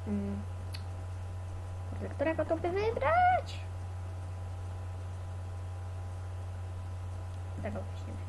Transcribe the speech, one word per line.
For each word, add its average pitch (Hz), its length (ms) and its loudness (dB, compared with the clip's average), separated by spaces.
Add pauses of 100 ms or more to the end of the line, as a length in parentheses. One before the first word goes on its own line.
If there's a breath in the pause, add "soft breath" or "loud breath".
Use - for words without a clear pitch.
Hmm. 202 320 2 (1500)
Kurde, - 240 -2
którego 311 300 4
to 330 120 4
by 339 140 2
wybrać? 539 880 6 (4000)
Tego 208 180 0 (120)
weźmiemy. - 360 -4